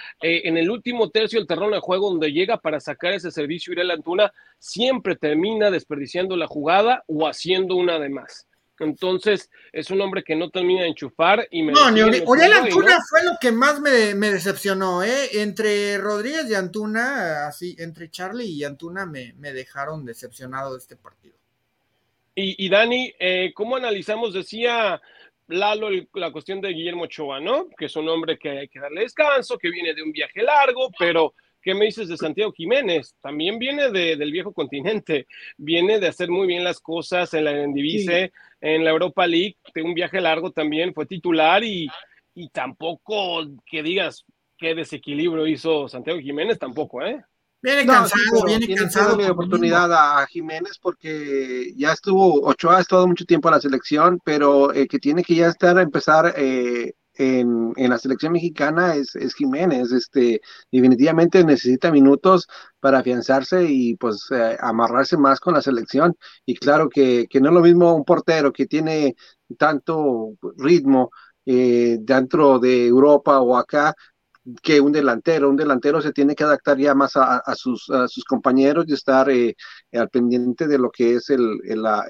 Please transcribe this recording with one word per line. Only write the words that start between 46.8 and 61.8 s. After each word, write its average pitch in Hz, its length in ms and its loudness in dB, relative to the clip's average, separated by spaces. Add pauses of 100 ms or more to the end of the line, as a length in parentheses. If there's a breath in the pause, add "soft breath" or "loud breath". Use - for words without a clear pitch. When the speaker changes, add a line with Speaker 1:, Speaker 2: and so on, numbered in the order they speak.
Speaker 1:
¿eh? 233 200 -8 (400)
Speaker 2:
Viene 269 220 0
Speaker 3:
No, 254 100 6
Speaker 2:
cansado, 214 280 2
Speaker 3:
sí, 214 100 0
pero 226 140 4
Speaker 2:
viene 220 200 0
Speaker 3:
tiene 190 80 -4
que 208 80 0
Speaker 2:
cansado 196 280 2
Speaker 3:
darle 202 140 2
Speaker 2:
por 190 40 0
lo 180 60 2
Speaker 3:
oportunidad 170 540 0
Speaker 2:
mismo. 170 80 2
Speaker 3:
a, 147 260 4
a 135 40 -4
Jiménez 165 540 -10
porque 139 960 -6
ya 147 160 0
estuvo, 180 540 2
Ochoa 165 320 4
ha - 20 4
estado 185 280 4
mucho 175 160 -2
tiempo 170 240 2
en 156 60 6
la 135 60 4
selección, 151 640 0
pero 143 480 4
el 139 140 0
que 135 140 -4
tiene 165 240 0
que 170 100 0
ya 170 140 4
estar 180 280 2
a 185 60 6
empezar, 160 540 2
eh, 123 560 -2 (260)
en, 120 580 0
en 127 140 2
la 120 60 2
selección 143 360 -4
mexicana 165 600 -2
es, 139 220 -6
es 123 180 -6
Jiménez. 135 560 -2
Este, 120 520 0 (280 loud breath)
definitivamente 156 720 6
necesita 135 460 2